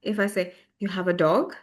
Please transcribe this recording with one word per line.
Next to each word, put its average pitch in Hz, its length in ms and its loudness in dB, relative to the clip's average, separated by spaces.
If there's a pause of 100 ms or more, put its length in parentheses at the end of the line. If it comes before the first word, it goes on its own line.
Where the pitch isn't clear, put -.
if 214 160 -4
I 202 80 2
say, 185 280 -2 (240)
You 202 100 -4
have 185 200 -4
a 175 40 2
dog? 175 500 2